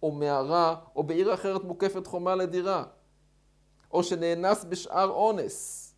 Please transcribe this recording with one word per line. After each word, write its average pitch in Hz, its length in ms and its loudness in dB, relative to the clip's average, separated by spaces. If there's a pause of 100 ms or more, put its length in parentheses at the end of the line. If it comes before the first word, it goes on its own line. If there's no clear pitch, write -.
או 156 100 0
מערה, 147 600 2 (220)
או 147 60 0
בעיר 170 320 2
אחרת 190 300 -2
מוקפת 185 420 -2
חומה 180 280 0
לדירה. 180 500 0 (1080)
או 175 100 4
שנאנס 175 640 2
בשאר 185 460 -2
אונס - 880 -2